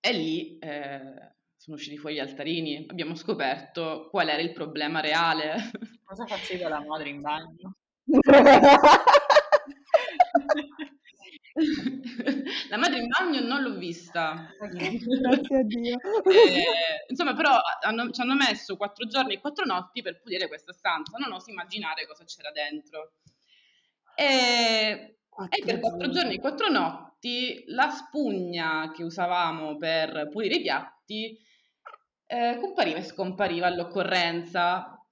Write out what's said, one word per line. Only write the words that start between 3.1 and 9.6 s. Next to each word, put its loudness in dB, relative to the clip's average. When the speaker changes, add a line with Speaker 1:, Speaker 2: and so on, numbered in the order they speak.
Speaker 1:
scoperto -6
qual 0
era -2
il -4
problema -6
reale. 0
Speaker 2:
Cosa -14
faceva -8
la -4
madre -8
in -12
bagno? -8
Speaker 3:
<laughs> 6